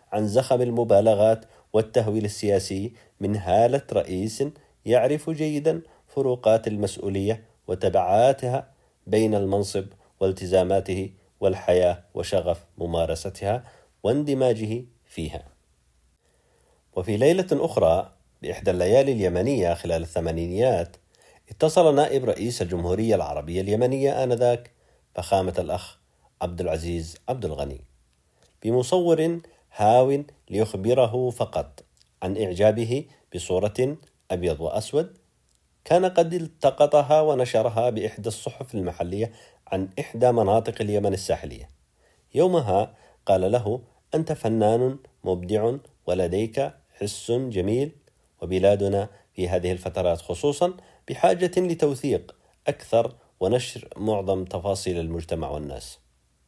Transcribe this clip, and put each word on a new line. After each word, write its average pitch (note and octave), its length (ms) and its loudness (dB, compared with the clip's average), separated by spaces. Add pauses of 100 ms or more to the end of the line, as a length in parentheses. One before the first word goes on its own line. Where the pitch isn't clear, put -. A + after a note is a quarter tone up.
(120)
عن G#2+ 160 -2
زخم B2+ 340 2
المبالغات A2 840 4 (280)
والتهويل G#2+ 520 0
السياسي، G2+ 680 -2 (280)
من G2+ 160 -2
هالة A2 460 2 (100)
رئيس G#2 520 -2 (420)
يعرف B2+ 440 2
جيدا D#3 520 -2 (240)
فروقات B2 600 2
المسؤولية G2+ 760 -2 (240)
وتبعاتها G2+ 1040 2 (360)
بين G#2+ 280 2
المنصب G2 520 0 (340)
والتزاماته F#2+ 880 0 (300)
والحياة F#2 600 2 (120)
وشغف F2 500 -2 (140)
ممارستها F2 840 -4 (380)
واندماجه B2 840 0 (200)
فيها. - 400 -10 (1500)
وفي G2 200 -2
ليلة F3 360 4
أخرى F#2 600 2 (300)
بإحدى F#2+ 280 -4
الليالي G#2+ 420 2
اليمنية F#2 600 0
خلال E2 280 -4
الثمانينيات، E2+ 920 -2 (540)
اتصل D#3+ 440 4
نائب C#3 300 2
رئيس A2+ 380 -2
الجمهورية F#2 520 0
العربية D2+ 460 -4
اليمنية C3 640 0
آنذاك A#2+ 460 0 (440)
فخامة F#2 440 0
الأخ F2 400 -6 (440)
عبد F2 180 -8
العزيز E2 580 -6 (100)
عبد B2+ 160 -6
الغني C#2+ 360 -8 (840)
بمصور E3 800 0 (360)
هاو B2+ 460 4 (280)
ليخبره A#2 800 2
فقط - 540 -6 (380)
عن F#2+ 200 -4
إعجابه A2 600 0 (300)
بصورة G#2 640 -2 (340)
أبيض F2 300 -4
وأسود A2 560 -4 (680)
كان F3+ 200 4
قد F3 300 2
التقطها D3 840 4
ونشرها B2 720 2
بإحدى G#2+ 380 -6
الصحف - 460 -10
المحلية F#2+ 580 -4 (340)
عن F#2+ 220 -4 (120)
إحدى B2 320 2
مناطق A2 480 2
اليمن G#2 320 0
الساحلية. E2 560 -6 (640)
يومها C3+ 600 2 (320)
قال F#2+ 260 2
له: A#2 280 -2 (340)
"أنت D#3+ 180 -2
فنان A2+ 640 0 (260)
مبدع F#2+ 480 -2 (340)
ولديك G2+ 640 -2 (220)
حس - 360 -10
جميل، A#2+ 640 -2 (500)
وبلادنا G2 640 2 (260)
في F2+ 140 -4
هذه F2+ 240 0
الفترات F2+ 480 -2
خصوصا D3 540 -2 (340)
بحاجة F3+ 480 2
لتوثيق D3 800 -2 (300)
أكثر - 480 -2 (260)
ونشر A#2 560 -2
معظم G2 480 -2
تفاصيل F#2 560 -4
المجتمع E2 480 -8
والناس. D2 500 -12 (500)